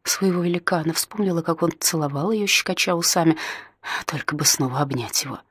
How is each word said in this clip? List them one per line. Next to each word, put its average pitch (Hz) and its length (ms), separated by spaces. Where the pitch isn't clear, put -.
своего 180 400
великана, 175 500
вспомнила, 175 500
как 165 200
он 165 160
целовал 151 540
ее, 208 140
щекоча - 480
усами. 170 420
Только - 280
бы 147 100
снова 131 360
обнять 131 440
его, 131 160